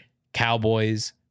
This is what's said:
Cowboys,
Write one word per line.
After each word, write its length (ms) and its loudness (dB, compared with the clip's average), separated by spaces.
Cowboys, 680 0